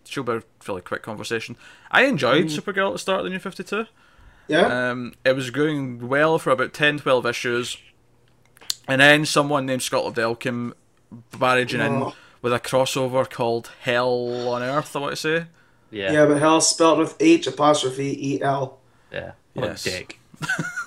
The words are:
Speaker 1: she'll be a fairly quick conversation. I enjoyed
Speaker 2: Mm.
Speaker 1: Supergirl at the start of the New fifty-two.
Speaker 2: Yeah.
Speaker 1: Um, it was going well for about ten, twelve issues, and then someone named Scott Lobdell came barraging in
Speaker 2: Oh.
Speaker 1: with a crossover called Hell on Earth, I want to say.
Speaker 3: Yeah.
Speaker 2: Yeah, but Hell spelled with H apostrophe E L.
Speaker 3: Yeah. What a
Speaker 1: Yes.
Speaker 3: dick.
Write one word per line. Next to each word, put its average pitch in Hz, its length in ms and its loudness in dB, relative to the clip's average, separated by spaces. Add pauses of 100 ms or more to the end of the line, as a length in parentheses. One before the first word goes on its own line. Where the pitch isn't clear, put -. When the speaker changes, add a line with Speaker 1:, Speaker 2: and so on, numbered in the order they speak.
Speaker 1:
she'll - 180 -8
be 120 100 -2
a 113 100 -4 (160)
fairly 95 220 -8
quick - 220 -10
conversation. 113 520 -8 (360)
I 214 120 6
enjoyed 156 420 2
Speaker 2:
Mm. 156 140 -4
Speaker 1:
Supergirl 196 280 -2
at 196 60 -2
the 165 60 -8
start 190 200 -2
of - 60 -4
the 185 40 -6
New 185 100 -6
fifty-two. 202 480 -8 (600)
Speaker 2:
Yeah. 127 440 2
Speaker 1:
Um, 123 220 -8 (100)
it 131 120 4
was 131 140 -4
going 131 580 -2
well 151 300 2
for 156 140 -2
about 127 220 0
ten, 147 260 0
twelve 127 260 2
issues, 120 520 -2 (1120)
and 135 140 2
then 147 240 8
someone 143 400 0
named 127 180 -2
Scott 131 200 -2
Lobdell 113 360 -2
came 120 340 -4 (580)
barraging 127 540 2
in 120 180 0
Speaker 2:
Oh. - 120 -6 (260)
Speaker 1:
with 123 120 0
a 117 60 0
crossover 131 680 0
called 117 420 -4 (100)
Hell 123 680 0
on 120 120 -2
Earth, 139 340 -4
I 147 40 -2
want 143 140 -4
to - 20 -6
say. 160 300 -2 (460)
Speaker 3:
Yeah. 101 200 -2
Speaker 2:
Yeah, 151 140 6
but 147 140 4
Hell 156 220 4
spelled 160 380 4
with 156 200 -2
H 165 280 6
apostrophe 139 880 0
E - 60 -4
L. 139 380 -2 (320)
Speaker 3:
Yeah. 90 200 -10 (220)
What 120 120 -6
a - 40 -4
Speaker 1:
Yes. 85 140 -10
Speaker 3:
dick. - 360 -8 (680)